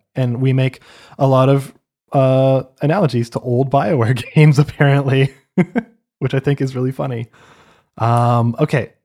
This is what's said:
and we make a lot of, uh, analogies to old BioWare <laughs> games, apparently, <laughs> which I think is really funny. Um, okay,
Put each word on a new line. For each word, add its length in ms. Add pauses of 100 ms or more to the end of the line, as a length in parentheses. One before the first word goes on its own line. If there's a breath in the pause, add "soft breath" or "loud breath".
(140)
and 260
we 120
make 280 (380 loud breath)
a 100
lot 200
of, 240 (400)
uh, 500 (200)
analogies 480
to 100
old 300
BioWare 440
<laughs> 200
games, 240
apparently, 720 (240)
<laughs> 640
which 160
I 60
think 200
is 140
really 180
funny. 360 (720 soft breath)
Um, 600
okay, 360 (100)